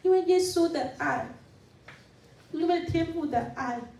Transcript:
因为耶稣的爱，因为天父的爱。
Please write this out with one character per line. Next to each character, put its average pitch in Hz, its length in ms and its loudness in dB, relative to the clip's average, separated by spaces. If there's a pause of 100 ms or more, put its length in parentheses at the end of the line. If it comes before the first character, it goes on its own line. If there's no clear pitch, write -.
因 370 100 2
为 370 120 6
耶 359 140 4
稣 339 320 2
的 285 280 -4
爱， - 320 -2 (1200)
因 330 160 0
为 349 180 2
天 330 280 -2
父 311 120 -4
的 240 140 0 (160)
爱。 240 240 -4 (200)